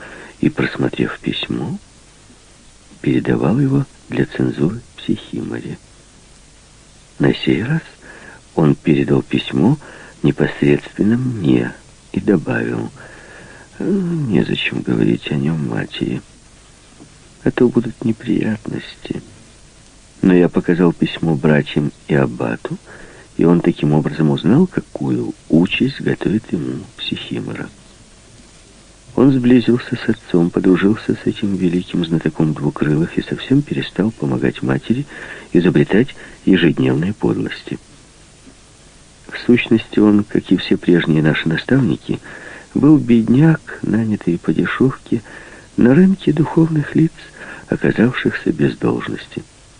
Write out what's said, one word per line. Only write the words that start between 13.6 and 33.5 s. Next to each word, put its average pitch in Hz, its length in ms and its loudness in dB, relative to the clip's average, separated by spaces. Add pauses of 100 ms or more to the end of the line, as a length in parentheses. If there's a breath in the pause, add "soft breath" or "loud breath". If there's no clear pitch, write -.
"Незачем 160 1040 -2
говорить 55 500 -2
о - 20 0
нем 73 340 -2
матери, - 540 -6 (1200)
а - 80 0
то 123 180 4
будут 113 360 -4
неприятности". - 1160 -6 (1000)
Но 95 120 4
я 87 160 6
показал 87 440 2
письмо - 420 -2
братьям 73 560 0 (160)
и - 80 0
аббату, 64 640 -2 (580 loud breath)
и - 80 2
он 85 160 4
таким 78 340 0
образом 76 360 0
узнал, 95 380 2
какую - 680 -6 (140)
участь 90 520 0
готовит - 520 -2
ему 65 320 -6 (120)
Психимора. - 720 -10 (1500)
Он 127 160 6
сблизился 123 640 2
с - 120 -6
отцом, 90 420 0
подружился 92 640 2
с - 120 -8
этим - 280 -2
великим 90 500 -2
знатоком 80 500 -2
двукрылых 73 640 -2
и - 40 0
совсем - 400 0